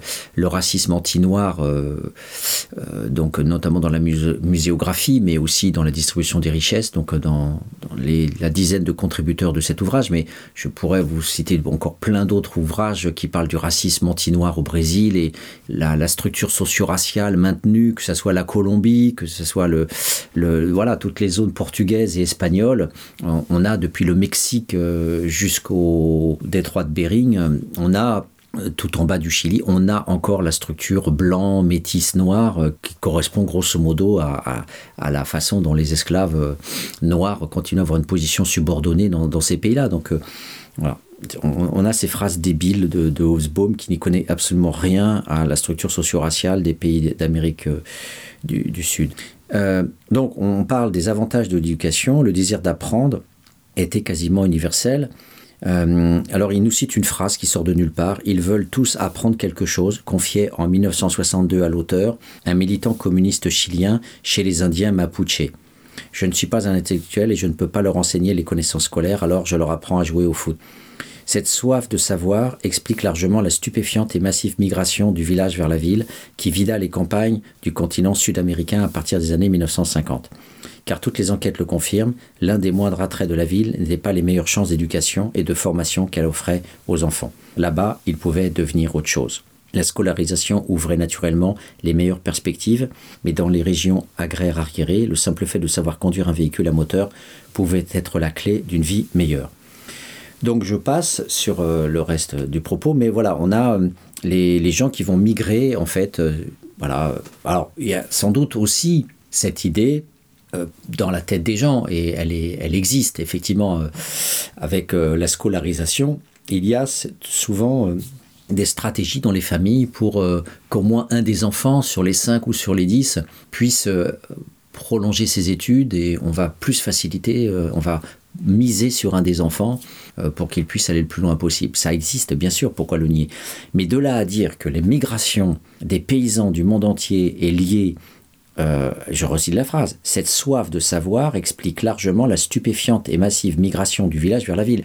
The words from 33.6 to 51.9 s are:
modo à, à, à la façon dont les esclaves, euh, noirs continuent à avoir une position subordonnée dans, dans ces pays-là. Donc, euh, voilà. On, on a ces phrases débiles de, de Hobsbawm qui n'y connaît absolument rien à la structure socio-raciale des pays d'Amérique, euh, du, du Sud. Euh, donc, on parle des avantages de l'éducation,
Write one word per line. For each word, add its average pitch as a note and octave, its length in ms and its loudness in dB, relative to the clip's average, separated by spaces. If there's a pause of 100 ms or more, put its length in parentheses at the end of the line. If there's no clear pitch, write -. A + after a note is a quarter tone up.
modo E2 400 4
à, C#2+ 260 -2
à, B1 220 -6 (320)
à D2 140 -2
la C#2+ 120 0
façon E2 360 -2
dont D#2 120 2
les D#2 200 2
esclaves, E2+ 420 0
euh, D2 200 0 (460)
noirs F2 480 0
continuent F2 300 -4
à F#2+ 40 4
avoir D#2+ 180 2
une D2+ 60 0
position F2+ 380 0
subordonnée E2 640 2
dans, D#2+ 200 0
dans D#2+ 120 0
ces F2 160 0
pays-là. A#2+ 320 2
Donc, F2 240 -2
euh, D#2 80 0 (580)
voilà. D2 200 -4 (460)
On, D#2+ 280 0
on F#2+ 120 2
a A2 80 2
ces G2 160 -2
phrases F2+ 300 -2
débiles F2+ 500 2
de, D#2+ 200 2
de D#2 140 0
Hobsbawm E2 540 2
qui - 160 -6
n'y E2+ 80 -2
connaît F2+ 280 0
absolument F2 440 2
rien F#2+ 560 2
à D#2 180 2
la C#2+ 80 2
structure - 380 -2
socio-raciale F2 720 0
des E2 100 2
pays E2 420 2
d'Amérique, D#2+ 520 0
euh, D#2 140 -2 (600)
du, F2+ 200 -2
du - 200 -6
Sud. D#2 300 -2 (420)
Euh, F#2+ 300 2 (260)
donc, B2+ 280 2
on G2+ 260 2
parle A#2+ 260 0
des F2+ 180 0
avantages A2 400 0
de F2+ 80 0
l'éducation, E2+ 640 2